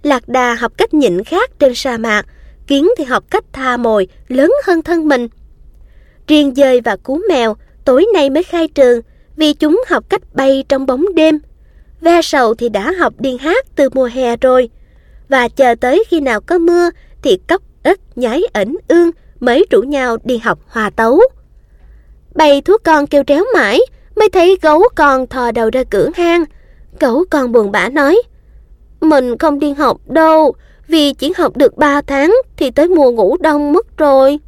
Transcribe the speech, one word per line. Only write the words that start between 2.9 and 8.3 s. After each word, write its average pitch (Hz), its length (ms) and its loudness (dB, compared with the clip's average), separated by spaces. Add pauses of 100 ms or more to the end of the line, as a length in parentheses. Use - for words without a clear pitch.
thì 330 60 -6
học 247 260 -4
cách 427 140 -4 (100)
tha 254 240 -4
mồi 220 300 -2 (200)
lớn 269 240 0 (140)
hơn 339 160 0
thân 320 260 -2
mình. 254 200 0 (1000)
Riêng 294 280 2
dơi 262 260 2
và 226 140 -4
cú 269 240 -8 (100)
mèo 233 260 0 (300)
tối 269 280 4
nay 294 160 2
mới 302 140 -2